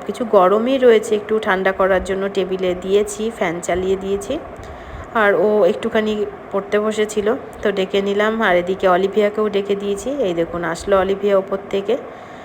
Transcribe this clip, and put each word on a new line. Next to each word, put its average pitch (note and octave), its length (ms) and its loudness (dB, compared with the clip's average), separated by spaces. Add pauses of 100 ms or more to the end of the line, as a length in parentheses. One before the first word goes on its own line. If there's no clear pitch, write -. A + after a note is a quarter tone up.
কিছু G#3 180 -6
গরমই G#3+ 520 4
রয়েছে, A3+ 380 6
একটু G#3+ 240 -2
ঠান্ডা F#3+ 320 0
করার F#3+ 320 2
জন্য G3 300 -2
টেবিলে F#3 480 -2
দিয়েছি, G#3 560 0
ফ্যান F3 220 -2
চালিয়ে F#3 360 0
দিয়েছি। G3 440 -4 (760)
আর G#3 220 4
ও G#3 300 6
একটুখানি G#3+ 600 0 (260)
পড়তে G3 280 -2
বসেছিল, G#3+ 540 0 (280)
তো G#3 100 0
ডেকে F#3+ 300 0
নিলাম। G#3 400 0
আর A3 140 4
এদিকে F#3 320 0
অলিভিয়াকেও G3+ 640 2
ডেকে G3 260 -2
দিয়েছি, G3+ 340 -4
এই B3+ 240 -2
দেখুন E3+ 300 -2
আসলো E3+ 360 0
অলিভিয়া G3 380 2
ওপর F#3+ 200 -2 (120)
থেকে। G3 280 -2 (480)